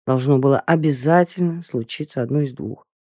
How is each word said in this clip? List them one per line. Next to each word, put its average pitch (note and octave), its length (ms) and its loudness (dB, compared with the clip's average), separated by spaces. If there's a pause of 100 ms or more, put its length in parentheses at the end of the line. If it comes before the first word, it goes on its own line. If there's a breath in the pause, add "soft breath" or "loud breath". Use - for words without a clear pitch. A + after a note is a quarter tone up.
должно C3 320 2
было C#3 200 4
обязательно E3 1040 0
случиться C3+ 600 -8
одно C3+ 180 -2
из C#3 140 -4
двух. - 320 -12 (260)